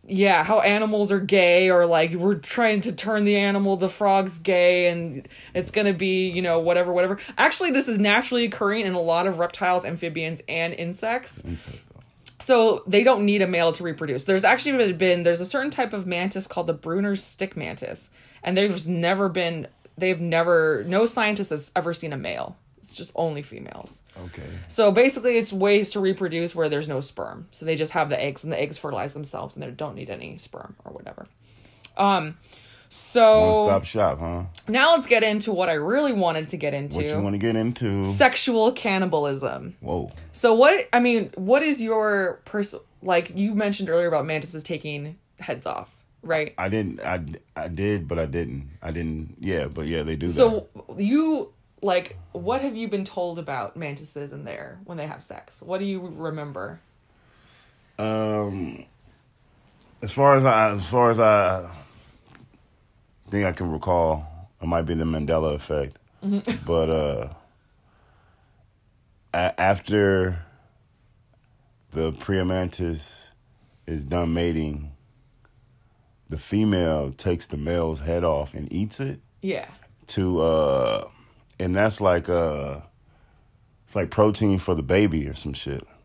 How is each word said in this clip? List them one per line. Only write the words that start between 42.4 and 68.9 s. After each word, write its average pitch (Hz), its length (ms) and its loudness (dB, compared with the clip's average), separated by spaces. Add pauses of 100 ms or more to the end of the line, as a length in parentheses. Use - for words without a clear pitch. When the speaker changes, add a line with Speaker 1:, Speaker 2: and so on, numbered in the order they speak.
Speaker 1:
pers-, 202 320 -6 (260)
like, 175 320 0
you 202 220 0
mentioned 202 340 0
earlier 170 160 4
about 156 200 2
mantises 156 360 -6
taking 151 560 -8 (220)
heads 131 260 -8
off, - 240 -8 (320)
right? 156 340 -2
Speaker 2:
I 92 120 -4
didn't, 104 320 -2
I, 82 240 -4 (320)
I 80 100 -8
did, 92 400 -2
but 82 140 -4
I 78 60 0
didn't. 69 440 -6 (100)
I 82 120 -10
didn't, 78 480 -6
yeah, 82 260 -2
but 71 200 -8
yeah, 80 180 -2
they 78 100 -4
do 80 140 -4
Speaker 1:
So 220 400 2 (200)
Speaker 2:
that. - 140 -12
Speaker 1:
you, 285 500 0 (300)
like, 180 340 -2 (160)
what 220 300 -4
have 269 140 -4
you 226 120 -8
been 196 160 -4
told 175 340 -6
about 139 380 -8
mantises 143 560 -12
in 143 120 -16
there - 400 -14
when 175 120 -14
they 151 120 -8
have - 160 -14
sex? - 360 -18
What 185 180 -6
do 202 80 -4
you 190 140 -4 (140)
remember? 151 640 -8 (1160)
Speaker 2:
Um, 107 840 -4 (1160)
as 107 100 -8
far 139 240 6
as 131 80 4
I, 110 260 6
as 98 160 -4
far 120 240 4
as 113 100 2
I 95 480 4 (1600)
think 101 160 -2
I 92 80 0
can 85 180 -6
recall, 80 800 -2 (140)
it 82 40 -6
might 85 160 0
be 82 120 -2
the 80 100 -2
Mandela 80 500 0
effect. 73 440 -6 (260)
Speaker 1:
Mm-hmm. 202 400 -4
<laughs> - 0 -
Speaker 2:
But, 82 260 0
uh, 73 380 -2 (2000)